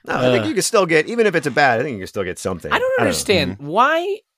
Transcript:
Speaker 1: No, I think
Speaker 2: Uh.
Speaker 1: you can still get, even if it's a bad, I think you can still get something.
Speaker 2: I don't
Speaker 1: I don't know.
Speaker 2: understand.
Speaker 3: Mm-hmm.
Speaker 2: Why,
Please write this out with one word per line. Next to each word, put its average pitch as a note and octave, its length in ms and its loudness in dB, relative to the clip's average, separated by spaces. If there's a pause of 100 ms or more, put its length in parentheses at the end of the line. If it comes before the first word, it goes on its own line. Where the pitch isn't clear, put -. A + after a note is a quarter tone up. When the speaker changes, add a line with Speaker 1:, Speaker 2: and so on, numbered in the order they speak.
Speaker 1:
No, - 120 -4
I B2+ 160 2
think A2 120 2
Speaker 2:
Uh. G#2 40 -2
Speaker 1:
you - 60 -2
can F#3+ 100 0
still G3 200 2
get, D#3+ 220 2
even A3+ 200 0
if F3 100 0
it's D3 100 0
a C#3 60 -2
bad, C3 260 4
I C3 60 0
think D3+ 100 -6
you G2 60 -8
can F#2 80 -10
still G2 160 -4
get F2+ 120 -6
something. F#2 360 -6
Speaker 2:
I F4 80 0
don't B4 40 -4
Speaker 1:
I C5 40 -2
don't C5 100 0
know. - 80 2
Speaker 2:
understand. C#3 460 0
Speaker 3:
Mm-hmm. A2+ 160 -12
Speaker 2:
Why, D#4+ 500 0 (200)